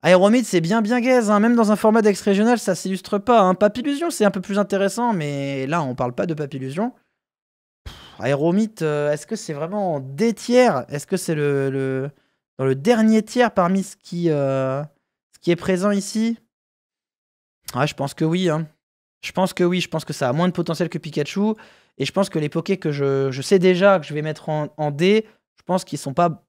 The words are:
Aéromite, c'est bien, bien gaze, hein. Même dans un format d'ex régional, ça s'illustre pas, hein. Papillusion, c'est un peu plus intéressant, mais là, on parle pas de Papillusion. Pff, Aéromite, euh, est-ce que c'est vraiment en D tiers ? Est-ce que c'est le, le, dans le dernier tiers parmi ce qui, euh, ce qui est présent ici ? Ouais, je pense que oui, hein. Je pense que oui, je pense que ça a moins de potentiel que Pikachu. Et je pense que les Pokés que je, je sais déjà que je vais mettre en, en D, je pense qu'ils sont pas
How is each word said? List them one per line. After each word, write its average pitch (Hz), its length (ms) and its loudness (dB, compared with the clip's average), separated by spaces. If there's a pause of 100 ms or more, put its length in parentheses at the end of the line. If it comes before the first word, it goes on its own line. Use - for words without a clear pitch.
Aéromite, 196 440 6
c'est 175 140 2
bien, 202 220 0
bien 240 180 0
gaze, 240 300 4
hein. 208 80 4
Même 233 160 4
dans 220 160 4
un 208 60 4
format 220 260 4
d'ex 208 180 2
régional, 214 380 2
ça 190 160 -2
s'illustre 190 440 -6
pas, 226 240 4
hein. 185 120 4
Papillusion, 277 560 0
c'est - 140 0
un 196 80 4
peu 196 80 -4
plus 196 180 -4
intéressant, 202 540 0
mais 139 560 -4
là, 165 140 -2
on 127 120 -4
parle 123 200 -4
pas 196 120 -4
de 165 80 -4
Papillusion. 151 580 -6 (920)
Pff, - 100 -18 (240)
Aéromite, 165 640 0
euh, 147 300 -2
est-ce 151 140 -6
que 220 100 -8
c'est - 160 -12
vraiment 175 420 -4
en 139 60 -6
D 139 320 -2
tiers ? 233 560 2
Est-ce 143 180 -8
que 190 100 -4
c'est 170 200 -4
le, 139 340 0
le, 135 400 -4 (480)
dans 131 60 -2
le 135 100 2
dernier 220 480 2
tiers 226 300 0
parmi 185 320 0
ce - 120 -16
qui, 175 340 -4
euh, 135 520 -2 (500)
ce - 80 -20
qui 170 120 0
est 165 40 2
présent 190 360 0
ici ? 220 460 -2 (1400)
Ouais, 131 120 0
je - 80 -6
pense 135 200 -6
que 160 100 -2
oui, 175 240 0
hein. 156 180 -2 (560)
Je - 100 -12
pense 185 200 0
que 180 120 0
oui, 175 160 0
je - 80 -6
pense 160 160 -6
que - 80 -12
ça 139 160 -2
a 123 40 0
moins 165 140 2
de 180 60 0
potentiel 170 360 -2
que 180 100 -8
Pikachu. 180 560 -4 (440)
Et 135 60 -2
je - 80 -6
pense 196 160 0
que 175 100 -4
les 151 100 -2
Pokés 165 280 -2
que 160 160 -4
je, 135 400 0
je 131 100 -8
sais 196 160 4
déjà 185 400 4
que 147 80 -6
je 151 80 -12
vais 151 80 -4
mettre 156 260 -8
en, 151 280 -4
en 147 160 -4
D, 196 340 2 (300)
je - 80 -20
pense 180 200 -4
qu'ils - 140 -10
sont 139 160 -8
pas 170 340 0